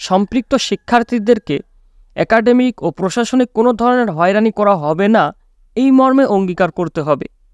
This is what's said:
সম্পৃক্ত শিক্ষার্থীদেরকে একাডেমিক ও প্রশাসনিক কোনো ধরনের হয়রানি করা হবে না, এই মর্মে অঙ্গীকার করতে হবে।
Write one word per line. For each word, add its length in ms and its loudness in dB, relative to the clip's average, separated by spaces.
সম্পৃক্ত 580 -2
শিক্ষার্থীদেরকে 960 -2
একাডেমিক 680 0
ও 80 -4
প্রশাসনিক 640 -2
কোনো 200 2
ধরনের 380 0
হয়রানি 420 0
করা 220 2
হবে 340 -2
না, 160 4
এই 140 0
মর্মে 360 4
অঙ্গীকার 460 -2
করতে 280 -6
হবে। 260 -2